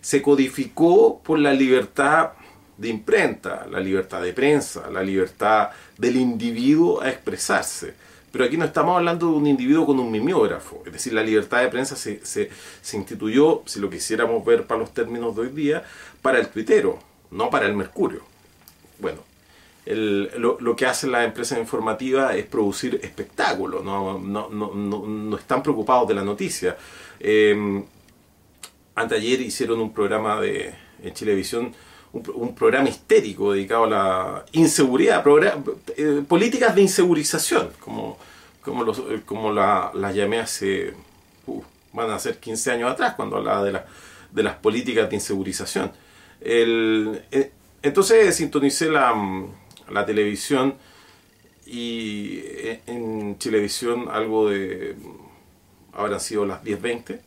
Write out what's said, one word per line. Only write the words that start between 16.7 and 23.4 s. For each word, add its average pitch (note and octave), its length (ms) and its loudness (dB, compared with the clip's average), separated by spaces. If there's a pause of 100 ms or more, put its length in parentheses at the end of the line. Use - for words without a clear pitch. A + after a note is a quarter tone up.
no A2+ 200 -2
para - 160 0
el G#2 80 0
Mercurio. - 460 -4 (800)
Bueno, - 200 -6 (680)
el, G2+ 500 0
lo, A#2+ 240 0
lo A#2 160 0
que C3 80 0
hacen B2 260 -2
las A#2+ 140 2
empresas A#2 340 -4
informativas A#2 760 -2
es G2+ 80 -2
producir G#2 580 -2
espectáculo, - 800 -6